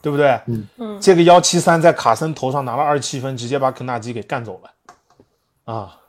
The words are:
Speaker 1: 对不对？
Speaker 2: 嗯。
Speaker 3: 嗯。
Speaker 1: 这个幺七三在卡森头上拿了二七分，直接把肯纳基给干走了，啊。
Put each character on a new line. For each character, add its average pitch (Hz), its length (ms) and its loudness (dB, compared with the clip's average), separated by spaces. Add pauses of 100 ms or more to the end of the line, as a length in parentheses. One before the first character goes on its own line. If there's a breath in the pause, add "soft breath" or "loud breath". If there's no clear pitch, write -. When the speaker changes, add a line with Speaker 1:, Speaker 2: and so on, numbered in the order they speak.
Speaker 1:
对 151 100 -6
不 143 60 -4
对？ 143 140 4 (160)
Speaker 2:
嗯。 110 200 -8 (100)
Speaker 3:
嗯。 214 220 -12
Speaker 1:
这 196 140 4
个 170 80 4
幺 175 180 8
七 175 200 0
三 165 200 2
在 160 140 4
卡 113 220 0
森 156 180 -6
头 131 180 -6
上 139 140 -4
拿 120 100 -6
了 139 60 -2
二 147 180 0
七 135 200 -8
分， 131 180 -8
直 117 100 -10
接 135 120 -4
把 131 120 0
肯 127 140 -14
纳 123 140 -6
基 117 120 -12
给 113 120 -10
干 127 200 -8
走 95 200 -16
了， - 1080 -20
啊。 101 380 -12